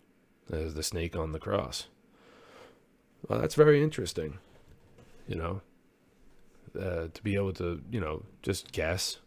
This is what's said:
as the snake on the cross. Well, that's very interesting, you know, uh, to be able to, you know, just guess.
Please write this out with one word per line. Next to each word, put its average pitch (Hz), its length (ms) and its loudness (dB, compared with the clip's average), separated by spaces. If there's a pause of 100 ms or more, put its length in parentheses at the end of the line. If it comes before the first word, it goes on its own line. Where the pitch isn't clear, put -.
(520)
as 80 240 -2
the 78 80 -2
snake 85 320 -2
on 80 160 -2
the 78 80 -4
cross. - 480 -2 (1400)
Well, 117 140 2
that's - 140 0
very 151 260 10
interesting, 90 560 -2 (920)
you - 80 -4
know, 85 260 -4 (1160)
uh, 87 320 -2
to - 120 -16
be 104 100 2
able 98 200 2
to, 87 360 -2
you 117 100 -2
know, 80 220 -2 (220)
just - 280 -2
guess. 85 560 0